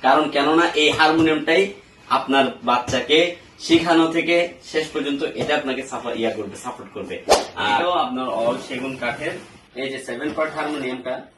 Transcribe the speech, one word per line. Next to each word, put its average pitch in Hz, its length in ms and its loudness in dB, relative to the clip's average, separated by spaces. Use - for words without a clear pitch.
কারণ 147 200 6
কেননা 156 300 4
এই 147 160 6
হারমোনিয়ামটাই 160 640 4
আপনার 135 280 2
বাচ্চাকে 127 500 2
শেখানো 165 400 6
থেকে 165 200 0
শেষ 156 220 0
পর্যন্ত 143 280 -2
এটা 147 180 -2
আপনাকে 131 220 -4
সাপো-, 117 300 -8
ইয়া 110 160 0
করবে, 98 180 -8
সাপোর্ট - 300 -12
করবে। - 200 -8
আর - 100 0
এটাও 175 220 2
আপনার 127 220 -6
all 117 180 0
সেগুন 131 340 -8
কাঠের। 139 320 -6
এই 135 120 -6
যে 131 140 -10
সেভেন 127 280 -6
পার্ট 156 220 -2
হারমোনিয়ামটা 127 560 -6